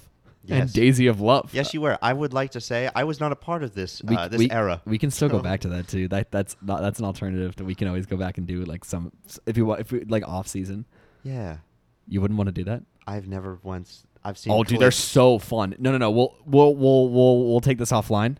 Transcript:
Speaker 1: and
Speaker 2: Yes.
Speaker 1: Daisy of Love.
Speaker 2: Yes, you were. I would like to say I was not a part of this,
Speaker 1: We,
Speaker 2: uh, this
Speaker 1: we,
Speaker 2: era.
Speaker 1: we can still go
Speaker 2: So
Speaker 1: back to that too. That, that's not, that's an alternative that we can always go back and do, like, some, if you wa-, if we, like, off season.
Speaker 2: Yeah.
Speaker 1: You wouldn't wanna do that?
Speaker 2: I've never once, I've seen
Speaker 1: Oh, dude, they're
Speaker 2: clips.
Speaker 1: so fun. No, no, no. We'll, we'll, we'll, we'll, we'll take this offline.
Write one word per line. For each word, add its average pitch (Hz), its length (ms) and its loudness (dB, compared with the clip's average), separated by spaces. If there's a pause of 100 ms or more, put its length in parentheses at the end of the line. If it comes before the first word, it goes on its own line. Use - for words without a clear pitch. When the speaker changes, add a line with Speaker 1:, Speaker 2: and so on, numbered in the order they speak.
(440)
Speaker 1:
and 131 160 0
Speaker 2:
Yes. 131 140 0
Speaker 1:
Daisy 123 340 6
of 107 140 2
Love. 120 320 2
Speaker 2:
Yes, 139 200 -4
you 151 80 -6
were. 143 200 0
I 120 120 0
would 139 200 -4
like 135 180 -4
to 117 100 -12
say 123 340 -4
I 127 80 0
was 151 160 -4
not 151 120 -2
a 139 40 -6
part 170 280 -8
of 113 100 -8
this, 92 300 -8
Speaker 1:
We, 110 120 0
Speaker 2:
uh, 87 120 -2
this 110 120 -6
Speaker 1:
we, 120 120 4
Speaker 2:
era. 101 340 -2
Speaker 1:
we 110 120 -2
can 143 140 -2
still 143 180 0
go 113 80 0
Speaker 2:
So 87 60 -2
Speaker 1:
back 92 180 -2
to 92 80 -4
that 90 180 -6
too. 92 200 -4
That, 98 240 -4
that's 98 300 -6
not, 98 200 -4
that's 101 180 -4
an 113 60 -6
alternative 92 520 -6
that 95 80 -12
we 92 100 -6
can 101 120 -4
always 92 180 -4
go 95 120 -6
back 92 200 -6
and 87 100 -6
do, 90 160 -6
like, 85 220 -12
some, 85 260 -8 (340)
if 110 120 -4
you 113 80 4
wa-, 107 100 0
if 110 160 -8
we, 123 140 -4
like, 110 220 -4
off 92 200 -8
season. 98 380 -10 (380)
Speaker 2:
Yeah. 113 340 -10 (500)
Speaker 1:
You 98 140 -4
wouldn't 104 160 0
wanna 101 140 0
do 87 140 -6
that? 113 180 -8 (240)
Speaker 2:
I've 101 200 -10
never 95 360 -10
once, 92 400 -12 (200)
I've 101 140 -10
seen 107 160 -4
Speaker 1:
Oh, 113 100 4
dude, 113 160 0
they're 127 100 8
Speaker 2:
clips. - 80 2
Speaker 1:
so 127 420 6
fun. 101 400 -4
No, 127 120 0
no, 135 60 2
no. 117 140 2
We'll, 123 240 2 (100)
we'll, 147 300 8
we'll, 131 340 4
we'll, 127 360 6
we'll 120 160 2
take 131 180 2
this 117 120 -2
offline. 110 480 0